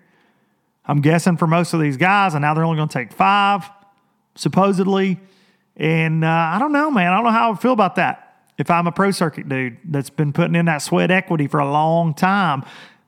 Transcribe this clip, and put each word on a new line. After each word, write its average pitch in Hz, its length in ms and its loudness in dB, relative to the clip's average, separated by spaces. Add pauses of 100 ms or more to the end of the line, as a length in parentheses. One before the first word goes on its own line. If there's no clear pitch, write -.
(880)
I'm 147 140 0
guessing 160 380 2
for 170 100 0
most 165 260 0
of 170 60 0
these 147 160 -2
guys, 190 380 2
and 147 80 -2
now 151 120 2
they're 160 120 0
only 165 100 0
gonna 156 140 -2
take 123 240 -8
five, 196 540 2 (680)
supposedly. 190 840 0 (580)
And, 160 480 -2
uh, 160 40 0
I 165 320 0
don't 294 140 -2
know, 302 180 0
man. 180 200 2
I 185 40 2
don't 220 80 0
know 240 80 0
how 233 160 2
I - 20 0
would 202 100 -4
feel 254 120 0
about 214 240 0
that. - 480 -4 (160)
If - 100 -4
I'm 175 160 2
a 170 60 -2
pro 196 180 0
circuit 165 400 -4
dude 131 360 -6
that's 143 260 -6
been 147 200 -2
putting 165 220 0
in 170 120 2
that 156 180 -2
sweat 175 260 0
equity 175 380 0
for 151 120 -2
a 139 120 -2
long 160 420 0
time, 185 500 0 (440)